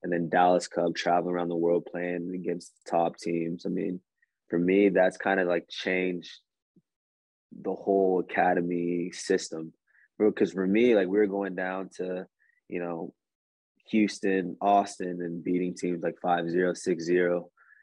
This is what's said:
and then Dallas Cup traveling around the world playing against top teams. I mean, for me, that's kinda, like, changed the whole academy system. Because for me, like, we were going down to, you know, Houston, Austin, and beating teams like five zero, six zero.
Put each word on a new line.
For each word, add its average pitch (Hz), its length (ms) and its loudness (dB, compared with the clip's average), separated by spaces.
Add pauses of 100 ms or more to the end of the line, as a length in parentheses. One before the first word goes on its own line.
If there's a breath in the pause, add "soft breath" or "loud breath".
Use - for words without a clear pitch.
and 90 100 -4
then 85 160 -2
Dallas 90 400 4
Cup 85 260 -2
traveling 87 400 0
around 87 140 -2
the 85 80 -4
world 85 340 2
playing 87 440 -6
against 90 380 -6 (140)
top 85 300 0
teams. 85 480 -4
I - 60 -4
mean, 90 300 -4 (500)
for 87 80 0
me, 95 320 4
that's 92 260 2
kinda, 95 280 0
like, 87 260 0
changed 90 720 -4 (1160)
the 98 140 -6
whole 95 480 2
academy 87 920 0
system. 82 600 -4 (460 soft breath)
Because 104 340 2
for 92 140 -2
me, 113 280 4
like, 95 140 4
we 98 100 2
were 107 80 4
going 98 280 -4
down 92 420 -6
to, 92 300 -6 (420)
you - 120 -6
know, 85 340 -8 (760)
Houston, 95 720 0
Austin, 98 580 0
and 85 240 -8
beating 90 300 0
teams 87 280 -4
like 85 200 -4
five 85 260 0
zero, 90 240 0
six 85 320 -4
zero. 87 460 0 (320 soft breath)